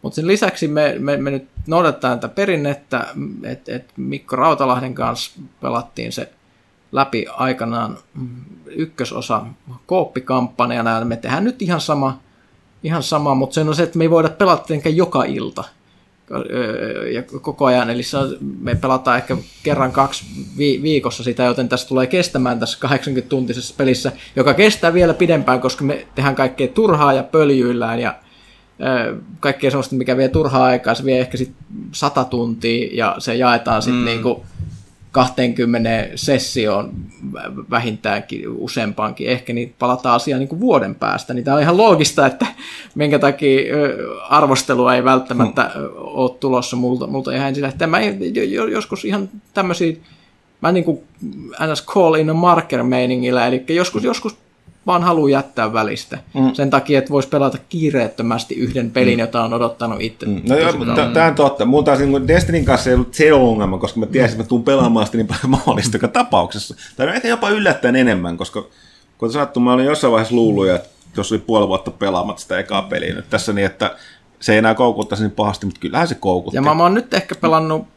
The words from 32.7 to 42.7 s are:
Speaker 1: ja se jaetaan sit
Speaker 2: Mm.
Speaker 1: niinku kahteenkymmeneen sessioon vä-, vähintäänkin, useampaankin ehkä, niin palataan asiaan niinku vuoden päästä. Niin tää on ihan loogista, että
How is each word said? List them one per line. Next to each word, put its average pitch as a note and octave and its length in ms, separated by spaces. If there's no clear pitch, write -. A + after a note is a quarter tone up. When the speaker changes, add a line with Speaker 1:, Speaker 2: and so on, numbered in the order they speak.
Speaker 1:
ja A2 260
se A#2 160
jaetaan A#2 480
sit B2 120
Speaker 2:
Mm. B2 100
Speaker 1:
niinku A#2 400
kahteenkymmeneen A#2 1080
sessioon A2 720
vä-, - 200
vähintäänkin, A2 760
useampaankin A2+ 800
ehkä, B2 240
niin A#2+ 260
palataan B2+ 360
asiaan B2+ 260
niinku D3 200
vuoden D3+ 340
päästä. - 400
Niin A#2+ 100
tää C#3 100
on D3+ 80
ihan E3+ 140
loogista, E3 500
että C3 200